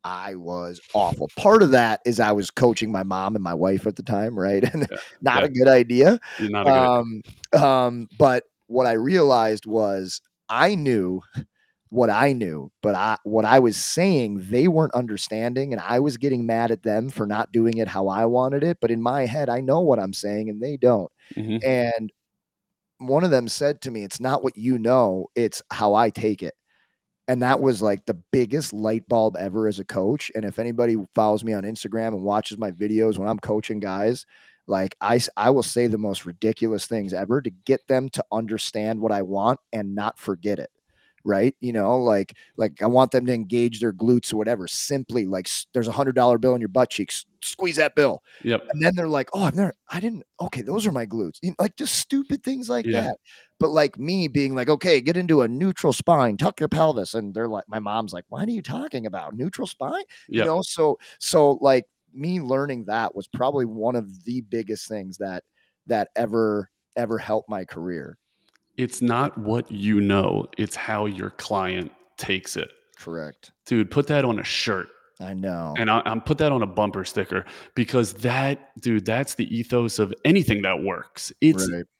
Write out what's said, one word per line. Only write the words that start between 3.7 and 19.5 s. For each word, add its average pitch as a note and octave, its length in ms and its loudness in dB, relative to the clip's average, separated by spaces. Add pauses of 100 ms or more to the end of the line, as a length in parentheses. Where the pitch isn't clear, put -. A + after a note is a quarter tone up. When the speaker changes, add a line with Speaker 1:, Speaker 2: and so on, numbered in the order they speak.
Speaker 1:
at G#2 120 -2
the - 60 -12
time, A2 340 -2
right? G2 260 2
<laughs> - 100 0
And D3 160 -4
Speaker 2:
Yeah, - 80 -10 (240)
Speaker 1:
not C3 220 4
Speaker 2:
yeah. - 20 2
Speaker 1:
a D3 40 -2
good B2+ 180 4
idea. C3 520 8 (180)
Speaker 2:
You're G#2 140 -2
not G2+ 160 0
a C#3 40 6
good C3 120 6
idea. B2 140 6
Speaker 1:
Um, A2+ 240 -4 (320)
um, B2+ 540 4 (100)
but B2+ 260 4 (240)
what B2 200 2
I A#2 60 2
realized B2 720 4
was G2+ 560 -2 (280)
I D3+ 260 2
knew G#2 460 0 (680)
what A#2 200 2
I B2+ 240 2
knew, D#2+ 380 -6 (120)
but G#2 120 2
I, G#2 280 0
what G#2+ 220 2
I B2 140 8
was A#2 180 4
saying, A#2+ 720 0
they B2+ 180 2
weren't D#3+ 260 2
understanding, A#2+ 800 -4
and G2+ 80 -6
I A2+ 180 0
was C#3 180 0
getting B2+ 280 -2
mad A#2 260 0
at A2 120 -4
them A2+ 260 -2
for A2+ 160 -4
not G#2 260 -4
doing A2+ 260 2
it A2 100 -2
how F#2+ 220 -2
I G#2+ 160 0
wanted B2+ 380 0
it. E3+ 180 -2
But A#2 100 0
in A#2 100 -2
my B2+ 240 0
head, C3 240 -4
I A#2+ 120 -2